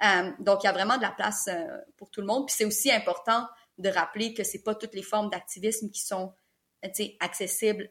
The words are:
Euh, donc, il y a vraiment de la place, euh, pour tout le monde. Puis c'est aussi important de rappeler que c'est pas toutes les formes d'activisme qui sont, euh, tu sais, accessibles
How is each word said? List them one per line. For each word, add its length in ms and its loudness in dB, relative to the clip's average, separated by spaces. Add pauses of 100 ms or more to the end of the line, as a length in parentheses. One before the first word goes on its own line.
Euh, 260 4 (100)
donc, 240 4
il 20 4
y 20 6
a 40 8
vraiment 240 2
de 60 -2
la 100 0
place, 360 -2
euh, 160 -2 (320)
pour 140 -20
tout 100 -8
le 60 -6
monde. 200 0
Puis 100 -2
c'est 80 2
aussi 260 2
important 560 2 (320)
de 100 -2
rappeler 460 0
que 80 -4
c'est 200 -6
pas 120 0
toutes 200 -10
les 80 -6
formes 280 0
d'activisme 600 -4
qui 100 -8
sont, 320 -4 (520)
euh, 40 -10
tu 160 -4
sais, 160 -8
accessibles 720 -2